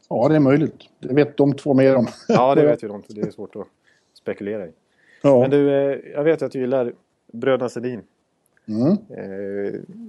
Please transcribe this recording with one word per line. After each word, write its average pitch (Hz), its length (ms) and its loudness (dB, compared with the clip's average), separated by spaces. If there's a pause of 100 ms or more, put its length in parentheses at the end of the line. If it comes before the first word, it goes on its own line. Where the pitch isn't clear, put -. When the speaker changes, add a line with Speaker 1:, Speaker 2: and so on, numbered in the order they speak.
Speaker 1:
Ja, 147 200 0
det 156 80 4
är 151 40 4
möjligt. 139 340 2 (240)
Det - 160 -6
vet 147 220 2
de 143 200 4
två 143 180 -2
mer 135 220 6
om. 117 100 2 (220)
Speaker 2:
Ja, 139 260 4
det 151 80 4
Speaker 1:
<laughs> 147 40 6
Speaker 2:
vet 120 180 2
ju 107 40 -8
de. 101 200 -12
Det 104 120 -12
är 104 100 -6
svårt 101 260 -16
att 101 100 -12 (480)
spekulera 101 520 -10
i. 78 40 -16 (520)
Speaker 1:
Ja. 135 180 6
Speaker 2:
Men 131 100 2
du, 143 200 4 (220)
eh, 127 60 -6 (160)
jag 147 100 -4
vet 156 180 2
att 127 100 -6
du 139 80 -6
gillar 127 320 -2 (400)
bröderna 123 360 -2
Sedin. 120 340 -10 (640)
Speaker 1:
Mm. 113 220 -2
Speaker 2:
Eh, 101 920 -6 (280)